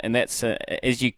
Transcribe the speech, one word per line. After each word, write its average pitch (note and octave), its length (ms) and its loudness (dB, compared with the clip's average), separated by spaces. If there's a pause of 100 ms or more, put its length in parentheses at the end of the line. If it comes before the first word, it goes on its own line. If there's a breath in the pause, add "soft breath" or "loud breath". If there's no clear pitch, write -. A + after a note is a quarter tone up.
and A2+ 100 0
that's, - 300 0
uh, A2+ 140 2 (260)
as B2 180 2
you B2 160 2